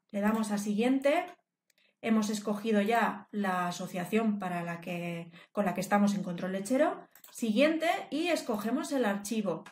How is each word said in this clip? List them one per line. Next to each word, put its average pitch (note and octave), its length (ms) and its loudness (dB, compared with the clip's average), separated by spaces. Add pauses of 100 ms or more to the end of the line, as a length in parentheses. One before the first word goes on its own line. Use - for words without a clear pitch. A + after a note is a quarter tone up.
Le G3+ 120 -6
damos G#3+ 300 2
a G3+ 60 0
siguiente. C4 680 2 (760)
Hemos G#3+ 260 2
escogido G#3+ 520 0
ya G#3 500 0
la F#3 360 0
asociación G3+ 720 -2
para F3+ 240 -4
la E3+ 180 -8
que, E3+ 500 -6 (200)
con G3+ 140 0
la F3 100 -2
que F#3 60 -2
estamos G3+ 340 4
en F3 80 -2
control F3+ 300 -4
lechero. C4 540 0 (240)
Siguiente D4 560 2 (220)
y E4 200 0
escogemos B3+ 600 -2
el C4 140 2
archivo, G3+ 680 -2